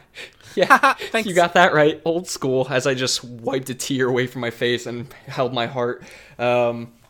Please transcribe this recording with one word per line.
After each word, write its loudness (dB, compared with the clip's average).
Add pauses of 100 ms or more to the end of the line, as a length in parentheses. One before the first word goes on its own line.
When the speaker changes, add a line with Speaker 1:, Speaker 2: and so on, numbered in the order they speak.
(540)
Speaker 1:
yeah, 4
Speaker 2:
<laughs> -10
Thanks. -2
Speaker 1:
you -4
got 4
that 6
right, 4
old -2
school," -2
as 0
I 2
just -2
wiped -6
a -8
tear -2
away 0
from -12
my -4
face -2
and -10 (140)
held -4
my -2
heart. -6 (340)
Um, 0 (180)